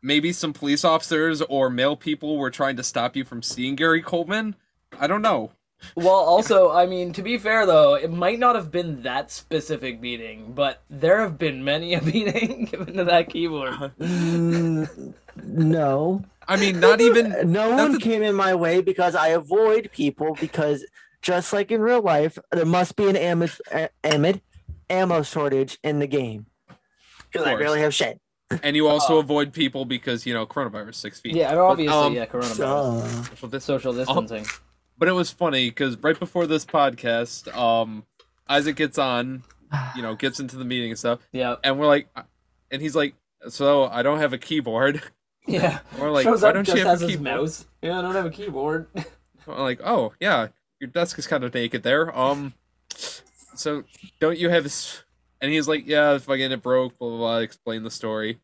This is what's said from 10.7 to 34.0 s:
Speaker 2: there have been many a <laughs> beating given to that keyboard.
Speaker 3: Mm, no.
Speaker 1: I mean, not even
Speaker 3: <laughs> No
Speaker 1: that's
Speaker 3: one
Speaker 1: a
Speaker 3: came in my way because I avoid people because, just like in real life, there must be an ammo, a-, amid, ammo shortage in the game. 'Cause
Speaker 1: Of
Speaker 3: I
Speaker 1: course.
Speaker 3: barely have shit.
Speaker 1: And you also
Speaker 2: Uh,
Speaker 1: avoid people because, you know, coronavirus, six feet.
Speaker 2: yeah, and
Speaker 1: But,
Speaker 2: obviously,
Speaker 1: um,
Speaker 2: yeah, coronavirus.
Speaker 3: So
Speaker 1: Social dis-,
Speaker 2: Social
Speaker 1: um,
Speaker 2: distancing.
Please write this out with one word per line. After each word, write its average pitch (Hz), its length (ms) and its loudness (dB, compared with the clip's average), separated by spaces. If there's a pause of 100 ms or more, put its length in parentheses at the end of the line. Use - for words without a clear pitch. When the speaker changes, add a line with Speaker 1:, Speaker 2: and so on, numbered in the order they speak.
Speaker 2:
there 160 300 4
have 180 180 -2
been 139 280 -4
many 160 280 -2
a 160 80 0
<laughs> 156 100 0
beating 226 600 -2
given 175 240 -10
to 190 80 -2
that 175 260 2
keyboard. 151 440 -4 (260)
Speaker 3:
Mm, 170 1120 -2 (300)
no. 160 800 0 (240)
Speaker 1:
I 196 100 2
mean, 196 220 2
not 220 220 8
even 233 280 6
Speaker 3:
<laughs> - 220 -2
No 214 180 2
Speaker 1:
that's 254 120 4
Speaker 3:
one 294 140 4
Speaker 1:
a 247 40 0
Speaker 3:
came 220 240 0
in 208 120 0
my 190 200 2
way 170 260 2
because 180 340 0
I 160 140 2
avoid 208 600 2
people 151 480 -4
because, 151 460 -2 (360)
just 180 320 -2
like 202 180 -2
in 220 100 0
real 240 200 2
life, 160 360 2 (140)
there 170 140 0
must 175 300 2
be 202 140 2
an 190 80 2
ammo, 170 300 0 (240)
a-, 160 180 -4 (140)
amid, 156 380 2 (480)
ammo 180 320 0
shortage 135 640 -2
in 151 160 -2
the 143 80 -2
game. 120 380 -4 (880)
'Cause 170 80 -4
Speaker 1:
Of 151 60 0
Speaker 3:
I - 40 0
Speaker 1:
course. - 100 -2
Speaker 3:
barely 151 200 0
have 151 120 2
shit. 117 260 -2 (420)
Speaker 1:
And 147 140 -2
you 151 120 4
also 147 300 4
Speaker 2:
Uh, - 20 8
Speaker 1:
avoid 147 340 0
people 135 320 -4
because, 120 400 -6
you 123 80 -4
know, 113 120 -4
coronavirus, 107 500 -8
six - 240 -14
feet. 123 160 -8
Speaker 2:
yeah, 165 140 2
and 156 80 2
Speaker 1:
But, 180 80 6
Speaker 2:
obviously, 165 320 4
Speaker 1:
um, 147 160 4
Speaker 2:
yeah, 117 120 -4
coronavirus. 123 300 -4
Speaker 3:
So 120 760 -2
Speaker 1:
Social - 180 -16
dis-, 131 160 -8
Speaker 2:
Social 131 260 -2
Speaker 1:
um, 120 60 -4
Speaker 2:
distancing. 120 480 -4 (520)